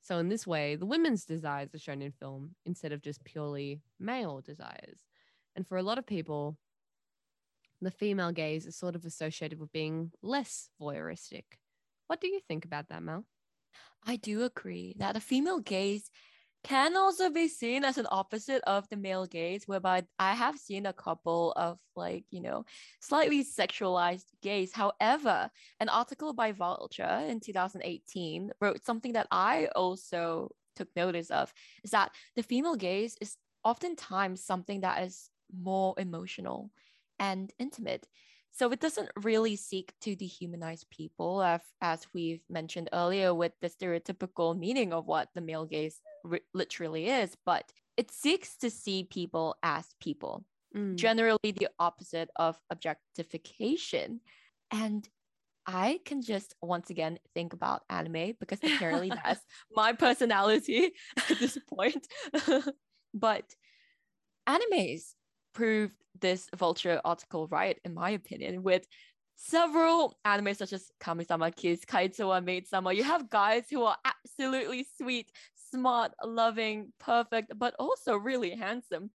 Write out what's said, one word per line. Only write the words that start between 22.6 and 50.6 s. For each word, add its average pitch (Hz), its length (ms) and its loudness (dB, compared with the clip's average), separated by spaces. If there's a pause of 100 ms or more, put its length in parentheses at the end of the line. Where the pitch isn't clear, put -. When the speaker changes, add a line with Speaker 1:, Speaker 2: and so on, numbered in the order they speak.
Speaker 2:
slightly 294 440 4
sexualized 180 840 0 (160)
gays. 196 300 -2
However, 214 800 2 (300)
an 214 80 0
article 262 460 0
by 226 180 0
Vulture - 720 -2
in 233 140 -4
two 208 140 -10
thousand 190 300 -2
eighteen 175 760 -6
wrote 202 240 0
something 233 300 -2
that 226 160 2
I 208 440 4
also 175 760 -2 (260)
took - 180 -10
notice 170 360 0
of, - 220 0 (300)
is 202 100 -10
that 202 200 4 (240)
the 240 60 -2
female 262 340 0
gaze 196 460 -2
is 208 140 -12 (280)
oftentimes 202 800 -2
something 190 380 -4
that 185 200 0
is 185 280 -10 (220)
more 190 460 0
emotional 185 720 -6 (480)
and 196 400 -2
intimate. - 480 -6 (460)
So 247 200 2
it 254 80 -2
doesn't - 300 -2 (120)
really 220 320 2
seek 190 460 -8
to 202 160 -4
dehumanize 170 720 -10
people, 170 500 -4
as, 170 200 4 (200)
as 165 320 0
we've 165 280 -4 (100)
mentioned 165 420 -6
earlier, 180 400 4
with 170 280 2
the 175 100 -2
stereotypical 175 880 -2
meaning 202 340 0
of 165 140 -2
what 160 300 0
the 180 40 -6
male 160 260 -6
gaze 156 340 -4 (240)
ri-, 170 160 -2 (120)
literally 165 560 -4
is, 240 280 0 (100)
but - 240 0 (260)
it 233 140 0
seeks - 460 0
to 247 140 -2
see 190 340 -4
people 170 580 -2
as 160 240 -2 (140)
people, - 440 -8 (320)